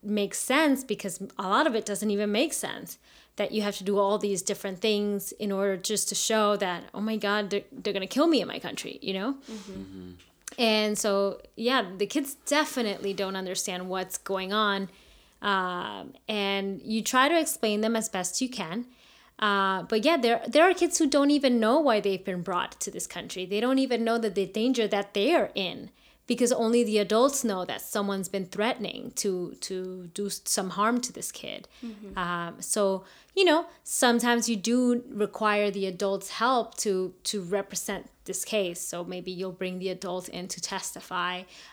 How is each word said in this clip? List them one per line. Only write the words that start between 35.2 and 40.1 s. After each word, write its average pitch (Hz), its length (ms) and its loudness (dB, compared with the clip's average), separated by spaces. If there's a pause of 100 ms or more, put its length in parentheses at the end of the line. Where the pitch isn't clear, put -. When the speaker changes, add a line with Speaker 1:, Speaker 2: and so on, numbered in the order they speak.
Speaker 1:
the 196 140 -2
adult's 196 460 -2
help 247 480 2
to, 185 340 0 (120)
to 202 180 -4
represent 196 640 -4 (160)
this - 180 -6
case. 185 380 -2
So 175 240 -6
maybe 180 280 -8
you'll 185 200 -6
bring 185 280 -6
the 185 100 -4
adult 180 400 -6